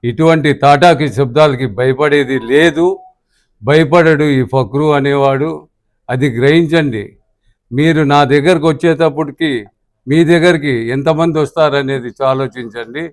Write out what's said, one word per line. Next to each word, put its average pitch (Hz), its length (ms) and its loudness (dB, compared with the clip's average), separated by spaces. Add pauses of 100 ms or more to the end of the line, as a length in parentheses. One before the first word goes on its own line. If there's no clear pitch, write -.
ఇటువంటి 151 500 2
తాటాకి 143 600 4
శబ్దాలకి 131 540 0
భయపడేది 131 680 0 (140)
లేదు. 156 340 2 (760)
భయపడడు 151 640 2 (100)
ఈ 131 40 0 (100)
ఫక్రు 135 420 -2
అనేవాడు, 139 560 0 (600)
అది 127 200 -2
గ్రహించండి. 143 720 2 (680)
మీరు 151 320 0
నా 143 200 2
దగ్గరకు 147 440 2
వచ్చేటప్పటికి 156 840 -2 (560)
మీ 147 160 0
దగ్గరికి 160 500 2 (180)
ఎంతమంది 156 480 -2
వస్తారనేది 139 720 -2 (120)
ఆలోచించండి. 123 880 -6